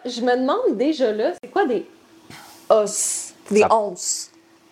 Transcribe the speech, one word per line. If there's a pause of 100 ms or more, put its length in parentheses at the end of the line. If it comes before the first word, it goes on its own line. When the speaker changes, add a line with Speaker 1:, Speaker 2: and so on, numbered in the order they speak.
Speaker 1:
je
me
demande
déjà
là, (100)
c'est
quoi
des (840)
os ? (160)
Des
Speaker 2:
Ça
Speaker 1:
onces. (420)